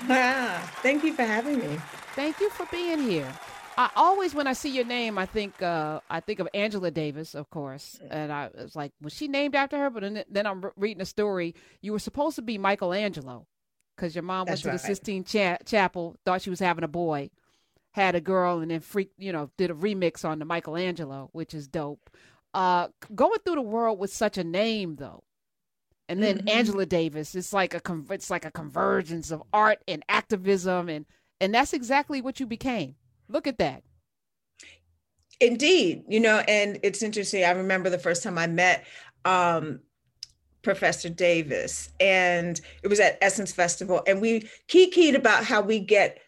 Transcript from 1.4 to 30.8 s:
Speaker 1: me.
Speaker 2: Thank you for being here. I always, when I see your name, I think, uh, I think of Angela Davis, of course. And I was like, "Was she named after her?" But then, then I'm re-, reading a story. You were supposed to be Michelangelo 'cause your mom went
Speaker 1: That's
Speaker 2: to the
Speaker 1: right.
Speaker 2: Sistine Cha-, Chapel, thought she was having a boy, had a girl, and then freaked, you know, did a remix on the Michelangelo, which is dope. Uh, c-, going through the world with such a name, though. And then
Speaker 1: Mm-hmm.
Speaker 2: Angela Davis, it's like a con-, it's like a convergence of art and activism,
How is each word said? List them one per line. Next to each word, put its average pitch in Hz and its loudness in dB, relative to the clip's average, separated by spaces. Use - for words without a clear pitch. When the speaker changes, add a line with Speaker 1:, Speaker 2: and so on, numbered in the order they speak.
Speaker 1:
me. 151 -4
Speaker 2:
Thank 294 -4
you 403 0
for - -10
being 339 -4
here. 160 -2
I 254 2
always, 359 4
when 285 -2
I 262 0
see 277 -6
your 262 -2
name, 233 -4
I 185 -2
think, 202 -6
uh, 156 -2
I 165 -6
think 208 -8
of 170 -4
Angela 202 -2
Davis, 151 -6
of 143 -12
course. 139 -12
And 151 -6
I 143 -8
was - -16
like, 143 -10
"Was 151 -12
she 302 -8
named 277 -2
after 277 0
her?" 277 0
But 226 -10
then, 202 -8
then 208 -2
I'm 190 -6
re-, 196 -8
reading 196 -4
a 185 -6
story. 185 -2
You 196 -8
were 214 -2
supposed 294 -4
to 269 -10
be 220 -4
Michelangelo 185 -2
'cause 170 -6
your 170 -6
mom 185 -4
went - -6
Speaker 1:
That's 151 -2
Speaker 2:
to 190 -4
the 190 -2
Speaker 1:
right. 175 -4
Speaker 2:
Sistine 196 -6
Cha-, 190 0
Chapel, 180 0
thought 185 0
she 202 -8
was 180 -6
having 170 0
a 160 -4
boy, 151 -4
had 190 2
a 196 2
girl, 180 2
and 160 -4
then 165 -4
freaked, 196 -6
you 190 -6
know, 147 -6
did 180 0
a 170 -4
remix 180 -2
on 156 -2
the 151 -8
Michelangelo, 160 -6
which 160 -10
is 147 -10
dope. 147 -8
Uh, 180 2
c-, 214 -18
going 330 4
through 349 -2
the 277 -2
world 220 0
with 196 -4
such 214 -2
a 185 -2
name, 190 -2
though. 131 -16
And 185 0
then 202 2
Speaker 1:
Mm-hmm. 196 -4
Speaker 2:
Angela 214 2
Davis, 160 -2
it's 185 -8
like 190 2
a 170 -6
con-, 160 -8
it's - -8
like 180 -4
a 156 -10
convergence 165 -2
of 156 -8
art 214 4
and 165 -6
activism, 185 0